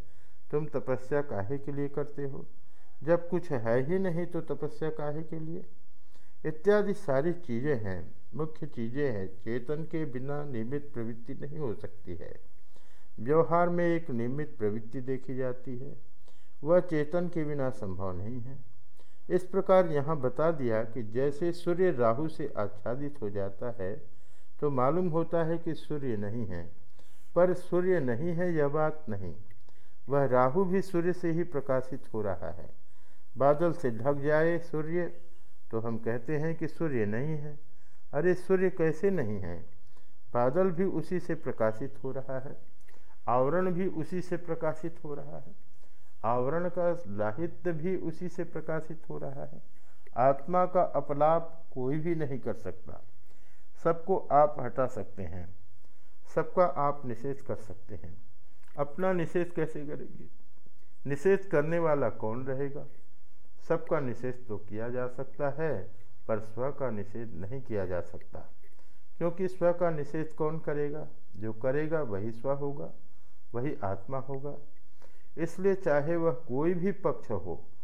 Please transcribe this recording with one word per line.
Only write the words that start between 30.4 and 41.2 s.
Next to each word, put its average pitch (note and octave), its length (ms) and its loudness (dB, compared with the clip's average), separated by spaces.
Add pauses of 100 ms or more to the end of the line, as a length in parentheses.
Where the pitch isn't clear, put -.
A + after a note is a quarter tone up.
भी F#3 160 2
सूर्य F3 320 0
से E3+ 180 0
ही E3 120 0
प्रकाशित C3+ 720 0
हो A2 80 0
रहा F2 300 0
है। E2 180 -2 (680)
बादल D3 360 4
से C3 180 0
ढक A2+ 220 0
जाए D#3 460 2
सूर्य, E3 600 0 (520)
तो A2+ 80 0
हम A2+ 180 0
कहते B2+ 400 0
हैं D#3+ 180 0
कि D#3+ 120 -2
सूर्य C3+ 380 0
नहीं C3 320 0
है। D3 220 -2 (540)
अरे, E3 200 4
सूर्य F#3 360 2
कैसे E3 400 2
नहीं A2+ 300 0
है? E2+ 260 0 (680)
बादल C#3 380 4
भी E3+ 120 0
उसी E3+ 360 0
से E3+ 160 0